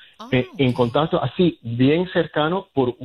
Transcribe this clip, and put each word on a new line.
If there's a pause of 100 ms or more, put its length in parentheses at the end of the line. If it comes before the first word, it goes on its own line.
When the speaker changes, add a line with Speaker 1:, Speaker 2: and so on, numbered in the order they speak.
(180)
Speaker 1:
Ah,
Speaker 2:
eh, (120)
en
Speaker 1:
ok.
Speaker 2:
contacto
así
bien
cercano
por, (100)